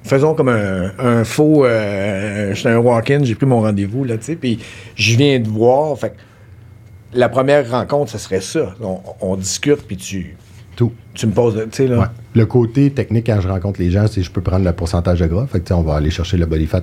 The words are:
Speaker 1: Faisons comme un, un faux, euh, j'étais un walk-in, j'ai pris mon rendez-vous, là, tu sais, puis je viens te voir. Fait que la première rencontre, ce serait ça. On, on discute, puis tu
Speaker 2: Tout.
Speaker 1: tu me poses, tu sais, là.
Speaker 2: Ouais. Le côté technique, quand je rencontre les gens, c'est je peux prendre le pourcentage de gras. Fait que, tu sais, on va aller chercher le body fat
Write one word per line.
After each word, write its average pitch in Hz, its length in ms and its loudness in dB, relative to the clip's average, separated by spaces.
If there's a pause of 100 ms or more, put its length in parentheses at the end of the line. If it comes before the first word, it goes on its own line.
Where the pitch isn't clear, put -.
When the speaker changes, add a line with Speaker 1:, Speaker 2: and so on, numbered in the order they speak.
Speaker 1:
Faisons 143 300 2
comme 147 160 2
un, 95 500 -2
un 117 240 2
faux, 151 400 4
euh, 101 880 -2
j'étais 123 140 -2
un 117 100 4
walk-in, 123 460 2
j'ai 117 100 0
pris 139 120 0
mon 123 160 4
rendez-vous, 104 420 -2
là, 117 140 -4
tu 110 80 -12
sais, 165 100 -6
puis 120 240 -4 (340)
je 113 220 2
viens 139 240 4
te 110 80 -2
voir. 127 500 2
Fait 110 120 -6
que - 40 -20 (1040)
la 120 100 4
première 131 400 2
rencontre, 127 440 -2
ce 107 60 -10
serait 95 220 -4
ça. 98 400 -4
On, 92 200 -6 (200)
on 95 160 -2
discute, 143 500 -2
puis 98 100 -10
tu 92 400 -10 (400)
Speaker 2:
Tout. 117 160 2 (220)
Speaker 1:
tu - 120 -6
me 104 60 0
poses, 113 240 2
tu 110 160 -6
sais, 135 160 0
là. 120 100 0
Speaker 2:
Ouais. 95 80 2 (280)
Le 117 100 6
côté 127 460 2
technique, 117 380 -2
quand 107 120 2
je 90 80 -2
rencontre 95 320 -4
les 87 100 2
gens, 104 160 4
c'est 101 160 -2
je - 80 -4
peux 92 120 -4
prendre 92 200 0
le 87 120 2
pourcentage 87 460 0
de 87 60 2
gras. 95 200 0
Fait 98 140 -4
que, 85 40 -10
tu - 40 -14
sais, 98 60 0
on 87 60 2
va 78 140 0
aller 76 160 0
chercher 87 260 -2
le 85 80 2
body 78 220 0
fat 92 160 -2